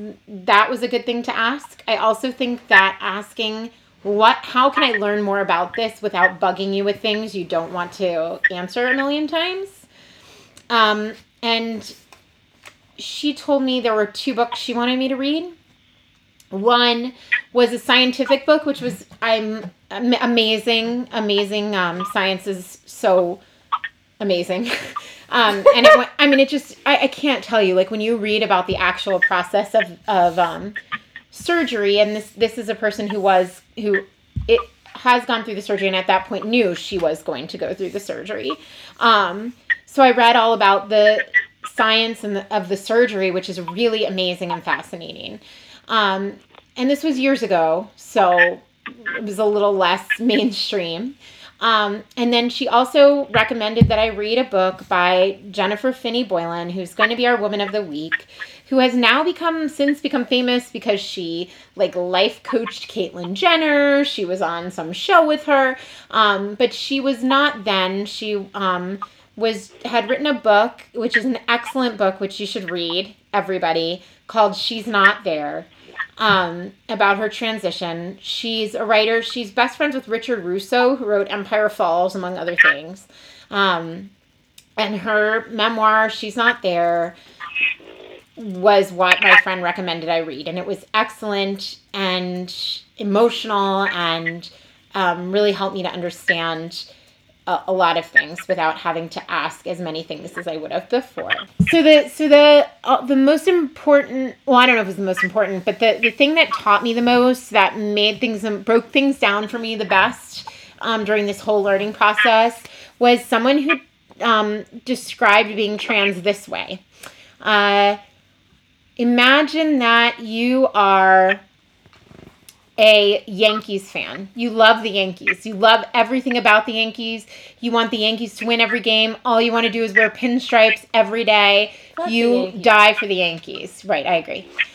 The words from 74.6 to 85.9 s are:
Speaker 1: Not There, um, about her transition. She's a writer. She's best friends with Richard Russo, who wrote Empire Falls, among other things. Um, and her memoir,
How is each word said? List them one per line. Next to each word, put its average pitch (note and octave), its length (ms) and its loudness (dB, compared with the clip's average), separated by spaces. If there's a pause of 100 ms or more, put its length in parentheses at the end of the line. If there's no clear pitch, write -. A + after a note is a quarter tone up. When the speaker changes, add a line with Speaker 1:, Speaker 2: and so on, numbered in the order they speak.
Speaker 1:
Not G3+ 360 2
There, D#3 440 -6 (500)
um, F#3 560 0 (140)
about G3+ 300 2
her G#3+ 120 -4
transition. F#3 920 -8
She's A3 540 -6
a A3+ 100 -4
writer. A3 380 2
She's A3+ 260 -10
best B3+ 280 -2
friends D4 180 -2
with C4 120 -8
Richard A3+ 360 -6
Russo, B3 520 0
who B3+ 100 -8
wrote G3+ 260 0
Empire G#3 380 -2
Falls, F3+ 460 -2
among F#3 220 -8
other F3 180 -6
things. E3 520 0 (420)
Um, F#3+ 640 -2 (640)
and G#3+ 200 -4
her G#3+ 520 -2
memoir, A3 600 2